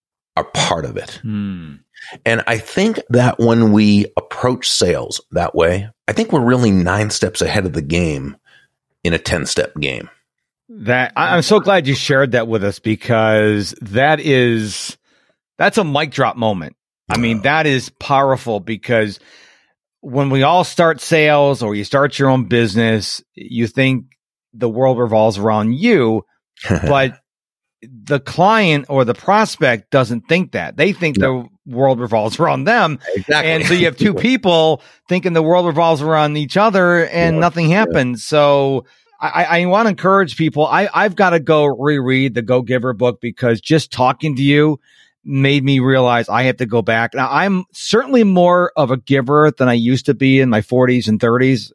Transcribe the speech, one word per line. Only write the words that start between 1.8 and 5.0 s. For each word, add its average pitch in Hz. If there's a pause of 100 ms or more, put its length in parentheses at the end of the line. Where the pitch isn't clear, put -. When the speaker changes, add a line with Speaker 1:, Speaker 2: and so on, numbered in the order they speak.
Speaker 1:
And 113
I 117
think 208 (120)
that 123
when 117
we 104 (100)
approach -
sales - (120)